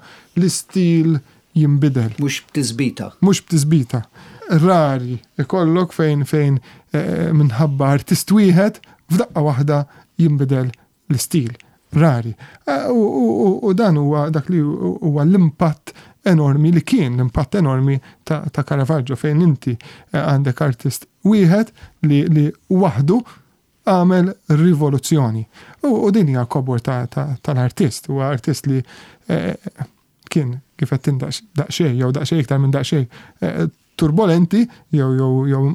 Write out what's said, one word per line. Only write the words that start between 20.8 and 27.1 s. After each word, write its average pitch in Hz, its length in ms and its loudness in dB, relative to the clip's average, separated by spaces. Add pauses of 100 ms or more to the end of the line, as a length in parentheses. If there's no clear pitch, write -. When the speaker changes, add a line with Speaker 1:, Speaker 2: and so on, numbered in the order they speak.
Speaker 1:
wieħed 202 460 4 (360)
li, 143 220 2
li 151 180 4 (220)
waħdu 180 500 2 (680)
għamel 185 440 2 (160)
rivoluzzjoni. 147 960 0 (380)
U, 240 240 0
u 196 40 2
din 196 160 2
hija 127 180 0
kobor 127 340 -2
ta', 123 280 -4
ta', 139 340 -6